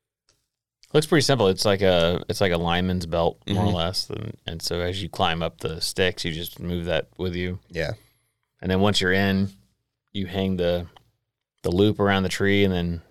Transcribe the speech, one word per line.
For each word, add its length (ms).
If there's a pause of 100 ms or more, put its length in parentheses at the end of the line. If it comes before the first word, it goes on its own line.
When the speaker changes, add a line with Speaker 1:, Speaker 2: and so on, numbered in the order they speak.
(920)
Speaker 1:
Looks 120
pretty 160
simple. 280
It's 160
like 160
a, 480
it's 120
like 120
a 40
lineman's 480
belt, 420
more 160
or 40
Speaker 2:
Mm-hmm. 80
Speaker 1:
less. 340
And, 280 (100)
and 140
so 180
as 240
you 60
climb 340
up 160
the 220
sticks, 440
you 60
just 280
move 260
that 320
with 180
you. 240 (100)
Speaker 2:
Yeah. 220 (680)
Speaker 1:
And 100
then 80
once 220
you're 120
in, 360 (640)
you 140
hang 280
the, 320 (760)
the 80
loop 280
around 240
the 60
tree, 340
and 100
then 380